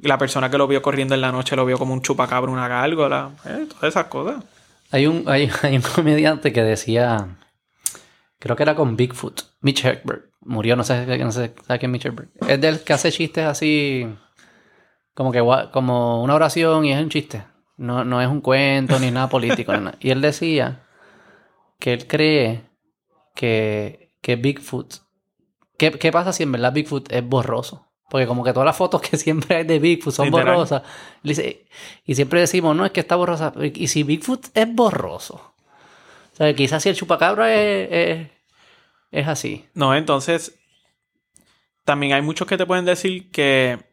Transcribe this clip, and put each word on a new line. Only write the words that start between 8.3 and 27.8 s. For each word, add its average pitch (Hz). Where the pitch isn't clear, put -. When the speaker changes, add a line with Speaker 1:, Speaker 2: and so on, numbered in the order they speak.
Speaker 2:
creo 120
que 143
era 151
con 135
Bigfoot, 123
Mitch 139
Hedberg. -
Murió, 117
no 123
sé, 123
no 123
sé, 120
¿sabe 123
quién 127
es 123
Mitch 123
Hedberg? 120
Es 139
del 156
que 156
hace 160
chistes 160
así, 143
como 131
que 120
gua-, 120
como 120
una 139
oración 160
y 139
es 143
un 160
chiste. 143
No, 123
no 123
es 127
un 147
cuento 135
ni 127
nada 131
político, 120
ni 113
nada. -
Y 131
él 131
decía 147
que 127
él 120
cree 147
que, 107
que 123
Bigfoot, 135
¿qué, 156
qué 156
pasa 175
si 175
en 139
verdad 123
Bigfoot 147
es 120
borroso? 123